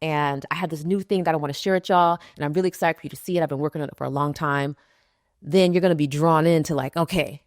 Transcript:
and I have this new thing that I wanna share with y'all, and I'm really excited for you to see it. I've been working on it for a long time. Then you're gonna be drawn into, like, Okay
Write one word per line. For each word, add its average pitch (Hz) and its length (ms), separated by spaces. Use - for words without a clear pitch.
and 147 480
I - 60
have 175 140
this 151 140
new 190 160
thing 190 240
that 165 100
I - 20
wanna 147 160
share 190 220
with 180 140
y'all, 175 300
and 147 80
I'm 147 80
really 185 160
excited 165 320
for - 60
you - 40
to - 60
see 180 200
it. 170 60
I've 156 60
been 143 100
working 151 240
on 139 60
it - 80
for - 80
a 131 60
long 143 220
time. 143 440
Then 180 300
you're 175 100
gonna 180 120
be 147 120
drawn 156 400
into, 165 280
like, 135 220
Okay 151 500